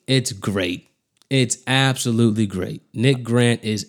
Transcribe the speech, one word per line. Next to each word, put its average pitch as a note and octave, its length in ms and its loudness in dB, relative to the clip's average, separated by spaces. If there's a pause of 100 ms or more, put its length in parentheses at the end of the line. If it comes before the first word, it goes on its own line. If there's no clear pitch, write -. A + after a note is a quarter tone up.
It's C3 260 0
great. F#2+ 560 -4 (400)
It's C3 380 0
absolutely A#2 800 2
great. F#2+ 360 -6 (120)
Nick B2+ 280 2
Grant A#2+ 420 2
is G#2+ 240 -4